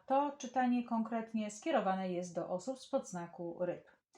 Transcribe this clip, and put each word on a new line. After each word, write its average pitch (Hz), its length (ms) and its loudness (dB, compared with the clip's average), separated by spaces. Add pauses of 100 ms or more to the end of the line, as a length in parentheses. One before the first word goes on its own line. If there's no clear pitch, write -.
to 277 320 4
czytanie 247 460 2
konkretnie 220 680 0
skierowane 190 640 2
jest 175 220 -4
do 175 140 -2
osób 185 320 -4
spod - 280 -2
znaku 170 520 -8
ryb. 175 280 -2 (300)